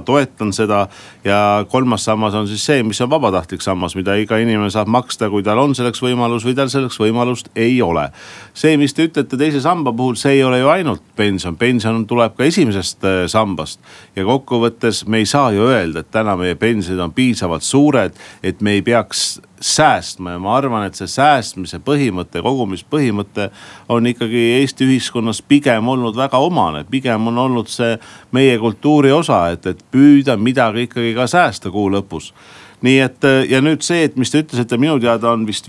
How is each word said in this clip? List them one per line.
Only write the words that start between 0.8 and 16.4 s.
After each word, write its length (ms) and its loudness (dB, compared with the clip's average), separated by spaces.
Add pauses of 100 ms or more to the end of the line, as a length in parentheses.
Ja 440 2
kolmas 360 0
sammas 300 0
on 140 -2
siis 160 -6
see, 180 2
mis 180 -4
on 80 -2
vabatahtlik 520 -2
sammas, 340 -4
mida 220 -2
iga 240 0
inimene 320 0
saab 180 -2
maksta, 380 -2
kui 160 -2
tal 160 2
on 160 0
selleks 260 -4
võimalus 420 -2
või 120 -2
tal 160 -2
selleks 260 -4
võimalust 560 -2
ei 260 2
ole. 260 0 (460)
See, 280 2
mis 160 0
te 100 2
ütlete 300 -4
teise 240 0
samba 320 0
puhul, 240 -2
see 220 2
ei 40 4
ole 200 2
ju 100 4
ainult 320 -2 (100)
pension. 420 -2
Pension 520 0
tuleb 280 0
ka 120 2
esimesest, 560 0
äh, 260 0
sambast. 480 -2 (360)
Ja 100 -4
kokkuvõttes 840 -2
me 140 0
ei 80 -2
saa 240 2
ju 160 2
öelda, 320 0
et 100 -18
täna 260 0
meie 180 -2